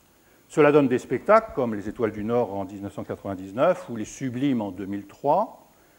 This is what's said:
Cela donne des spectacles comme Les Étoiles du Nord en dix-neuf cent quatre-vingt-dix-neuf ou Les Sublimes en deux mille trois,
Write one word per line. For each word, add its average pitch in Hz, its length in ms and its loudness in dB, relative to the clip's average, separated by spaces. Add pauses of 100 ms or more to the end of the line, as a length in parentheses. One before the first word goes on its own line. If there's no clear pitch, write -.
(500)
Cela 147 220 6
donne 143 160 6
des 123 120 2
spectacles 202 560 2
comme 117 200 -2
Les 101 140 -8
Étoiles 107 240 -2
du 104 120 -8
Nord 113 300 0
en 98 120 -6
dix-neuf 98 260 -12
cent 104 120 -10
quatre-vingt-dix-neuf 101 840 -4
ou 120 80 -10
Les 107 80 -6
Sublimes 127 560 -4
en 101 100 -6
deux 92 140 -10
mille 101 220 -8
trois, - 600 -2 (320)